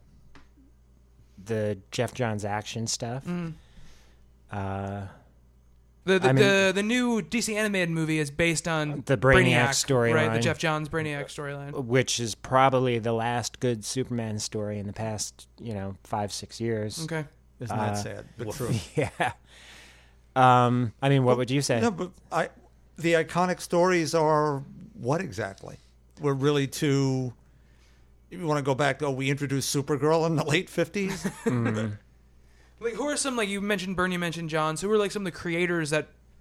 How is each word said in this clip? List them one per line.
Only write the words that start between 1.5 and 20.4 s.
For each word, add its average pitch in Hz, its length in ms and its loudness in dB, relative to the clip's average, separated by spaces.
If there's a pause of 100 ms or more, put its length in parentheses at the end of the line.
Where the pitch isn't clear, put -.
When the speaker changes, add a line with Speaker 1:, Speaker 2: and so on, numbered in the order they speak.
Speaker 1:
Jeff - 240 -4
Johns 107 300 -2
action 107 420 -6
stuff. 127 380 -6
Speaker 2:
Mm. 175 300 -8 (1000)
Speaker 1:
Uh, 98 500 -6 (1000)
Speaker 2:
The, 190 140 4
the, 175 100 4
Speaker 1:
I 131 40 6
mean 190 120 6
Speaker 2:
the, 196 300 4
the 196 80 0
new 233 400 2
D 220 180 -4
C 214 160 -4
animated 196 340 0
movie 156 280 0
is 143 120 -2
based 170 380 0
on 151 380 -2
Speaker 1:
The 135 100 4
Brainiac 127 540 6 (160)
Speaker 2:
Brainiac, 117 280 4
right? 156 180 4
The 135 60 2
Speaker 1:
storyline. - 40 2
Speaker 2:
Jeff 160 160 0
Johns 156 300 -2
Brainiac 151 380 -4
storyline. 143 460 -10 (120)
Speaker 1:
Which 120 360 2
is 113 140 -4
probably 131 640 4
the 117 140 0
last 117 480 -2
good 120 240 0
Superman 117 540 -4
story 104 400 -6
in 101 80 -6
the 101 60 -8
past, - 560 -8 (120)
you 117 140 -8
know, 98 300 -6
five, 104 280 -4
six - 280 -12
years. 113 440 -4
Speaker 2:
Okay. 156 200 -6 (360)
Speaker 3:
Isn't 107 160 -6
that 104 160 -2
Speaker 1:
Uh, - 20 -2
Speaker 3:
sad? 104 300 -8 (120)
But 113 120 -8
Speaker 4:
woof. 101 80 -8
Speaker 3:
true. 123 180 -2 (100)
Speaker 1:
<laughs> - 120 -16
Yeah. 165 360 -2 (1040)
Um, 123 640 6